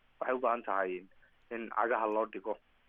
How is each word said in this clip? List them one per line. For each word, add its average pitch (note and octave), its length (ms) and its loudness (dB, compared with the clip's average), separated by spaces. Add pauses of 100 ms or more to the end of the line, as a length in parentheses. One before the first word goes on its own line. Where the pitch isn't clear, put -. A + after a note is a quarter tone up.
(200)
waxay B2+ 160 0
u B2+ 40 -2
baahan A#2 220 2
tahay F#2+ 400 0 (480)
in A2+ 200 -6
cagaha A2 360 2
loo G#2+ 200 2
dhigo G#2 320 -6 (300)